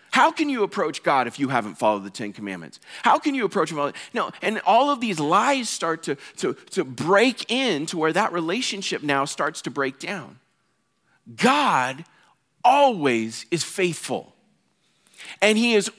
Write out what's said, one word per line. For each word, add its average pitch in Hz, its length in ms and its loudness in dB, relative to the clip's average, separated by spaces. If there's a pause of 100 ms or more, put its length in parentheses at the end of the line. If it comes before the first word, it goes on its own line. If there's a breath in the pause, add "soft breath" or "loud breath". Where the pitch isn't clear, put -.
(100)
How 285 200 6
can 311 200 -2
you 240 140 0
approach 165 380 -4
God 135 240 2
if 117 120 -10
you 139 100 0
haven't 113 280 -2
followed 107 280 0
the 101 60 -12
Ten 104 240 -10
Commandments? 95 440 -12 (240 loud breath)
How - 160 4
can 294 160 -2
you 240 120 0
approach 165 260 -2
him? 143 200 -2 (200 loud breath)
No, 208 180 -4 (120)
and 220 240 -2
all 240 240 6
of 262 100 -2
these 208 180 -2
lies 214 520 2
start 165 320 -4
to, 147 140 -4 (200 loud breath)
to, 139 160 -2 (200)
to 190 120 -2
break 175 640 0
in 220 360 -2
to 180 100 -8
where 160 160 0
that 180 220 0
relationship 190 680 -4
now 139 220 0
starts 151 380 -6
to 156 80 -8
break 139 280 -6
down. 156 400 -12 (960)
God 170 680 2 (580 soft breath)
always 156 880 4
is 165 140 -2
faithful, - 720 -4 (1040 loud breath)
and 214 160 6
he 233 180 4
is 202 240 2